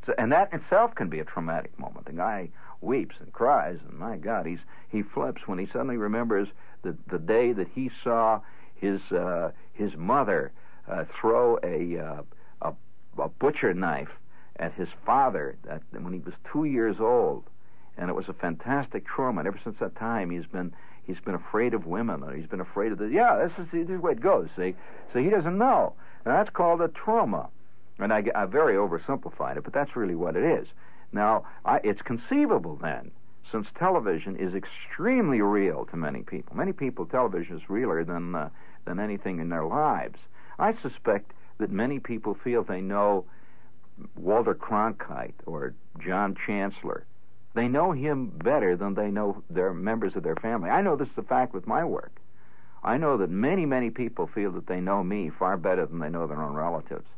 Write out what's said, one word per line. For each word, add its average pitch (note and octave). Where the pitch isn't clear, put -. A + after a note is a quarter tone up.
So, B2
and A#2
that F#3+
itself A3
can G#2
be D#2
a D#2
traumatic E2
moment. -
The C#2
guy F#2
weeps A#2
and -
cries, G2
and -
my A2
God, F#2
he's, E2
he G#2
flips C3
when F#2+
he G2
suddenly B2+
remembers G#2+
the, F2
the F2+
day A2+
that F#2
he C3
saw A2+
his, G2
uh, F2
his G2+
mother, F#2
uh, F2
throw A#2
a, E2+
uh, D2+
a, -
a -
butcher B2+
knife D#2+
at E2+
his F2+
father G#2+
at, D#2+
when F2
he F#2
was E2+
two D3+
years A2+
old. A2
And F2+
it -
was -
a F#2+
fantastic G2
trauma. B2+
And D#2
ever G2+
since A2
that G2+
time, A2
he's E2+
been, F2+
he's F#2
been G2
afraid A2+
of F2+
women, F2+
or C#2
he's D#2
been F#2+
afraid G#2
of F2+
the, G#2
yeah, G3+
this E3+
is, E3+
this E3+
is E3+
the F#3
way E3
it A2+
goes, A#2+
see? F#2
So A#2+
he D3+
doesn't F#3
know. G#3
And A#2+
that's G#3
called E3+
a E3
trauma. E3
And G#2
I, G#2+
I G#2
very A#2
oversimplified E2+
it, D2
but -
that's C#3
really F#2+
what E2
it G#2
is. A#2+
Now, G#2
I, A#2
it's G#2
conceivable A#2+
then, D2
since G#2+
television G2+
is F2+
extremely D#3+
real G2
to -
many C#2+
people. -
Many F3+
people, B2+
television F2+
is D#2
realer F#2+
than, F2
uh, D2+
than F#2
anything G2+
in E2
their E2
lives. G#2+
I A3
suspect -
that G#2
many B2
people G#2+
feel A#2
they G2
know G2+
Walter G#2
Cronkite G2+
or C#2+
John F#2+
Chancellor. G2+
They A#2
know D3+
him C#3
better F#2
than G2
they G#2
know G2+
their F2+
members G2+
of F#2+
their D#2+
family. A2+
I E3
know F#3
this C3+
is -
a A2+
fact B2+
with F#2
my C3+
work. -
I A2+
know D3
that F#2
many, D3+
many B2+
people A2
feel G2+
that F2+
they F2+
know G2
me F#2
far F#2+
better F2+
than E2
they D2+
know E2+
their D2+
own D2
relatives. D#2+